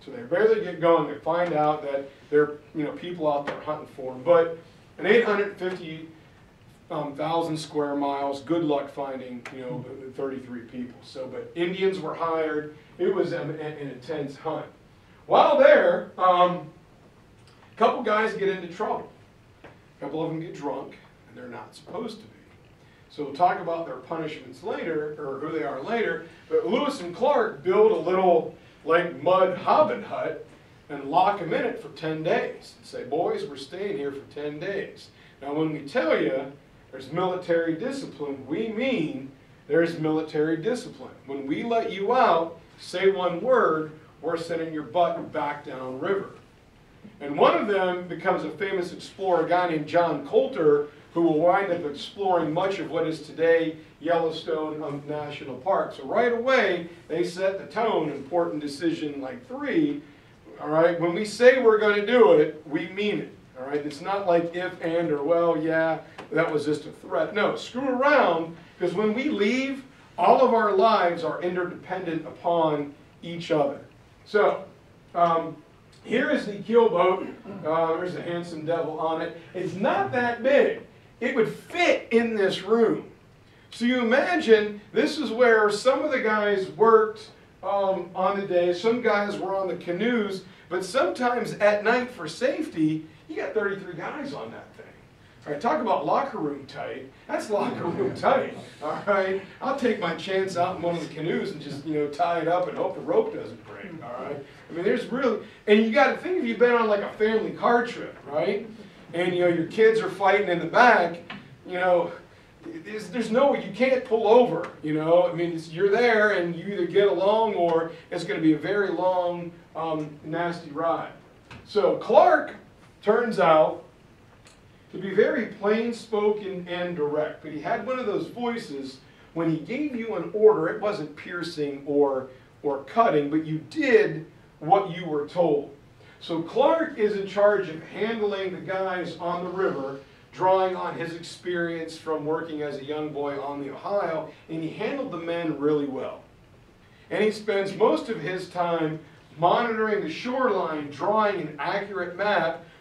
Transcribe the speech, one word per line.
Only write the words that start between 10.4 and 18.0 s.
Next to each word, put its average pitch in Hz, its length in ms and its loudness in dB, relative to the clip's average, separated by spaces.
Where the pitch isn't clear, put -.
people. 123 400 -12
So, - 240 -12
but 120 280 -10
Indians 180 440 0
were 156 160 -6
hired. 156 640 -2
It 190 160 2
was 170 180 0
an, 151 180 -4
an 151 160 -8
intense 143 600 -8
hunt. 156 280 -6
While 233 320 6
there, - 580 6
um, 180 540 4
a - 40 -12
couple 254 240 2